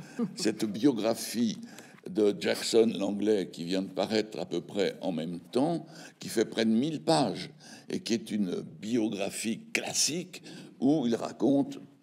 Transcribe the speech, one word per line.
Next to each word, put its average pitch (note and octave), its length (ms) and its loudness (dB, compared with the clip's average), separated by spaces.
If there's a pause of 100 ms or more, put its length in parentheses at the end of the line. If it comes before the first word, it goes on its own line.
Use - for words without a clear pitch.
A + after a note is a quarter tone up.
<laughs> - 260 -4
cette A2 300 0
biographie A2+ 960 0 (500)
de G#2 300 4
Jackson A2+ 600 4
l'Anglais G2+ 540 0
qui E2+ 120 -8
vient F#2 180 0
de F#2+ 80 -6
paraître G#2 480 0
à D#2+ 80 -4
peu E2+ 140 -2
près F#2 400 -2
en F2 120 -2
même D#2+ 280 -4
temps, D#3 460 0 (320)
qui - 100 -10
fait A2 160 2
près A2+ 200 0
de A2+ 60 4
mille C3+ 320 2
pages A#2 480 2 (380)
et - 120 -4
qui - 140 -2
est - 160 -4
une F#2 300 0
biographie G2+ 1000 -2 (120)
classique - 720 -2 (380)
où C#3 260 4
il A2+ 80 4
raconte - 640 0 (240)